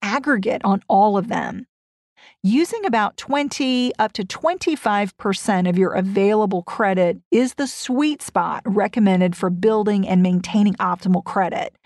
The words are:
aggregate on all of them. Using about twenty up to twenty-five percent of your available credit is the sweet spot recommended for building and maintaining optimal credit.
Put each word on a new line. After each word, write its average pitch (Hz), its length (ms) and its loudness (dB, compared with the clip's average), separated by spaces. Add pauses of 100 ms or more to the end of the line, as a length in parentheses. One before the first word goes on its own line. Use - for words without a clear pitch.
aggregate 220 600 -2
on 196 260 0
all 202 280 4
of 202 120 -2
them. 180 380 -6 (760)
Using 339 420 2
about 226 320 0
twenty 262 840 -2
up 214 140 0
to 208 120 -6
twenty-five 220 920 -2
percent 190 500 0
of 180 120 2
your 185 160 2
available 196 680 0
credit 185 560 0 (140)
is 247 220 2
the 277 120 -4
sweet 285 560 -2
spot 170 440 -4
recommended 196 680 2
for 185 160 -2
building 208 560 2
and 185 160 4
maintaining 185 520 2
optimal 180 500 -2
credit. - 500 -4 (120)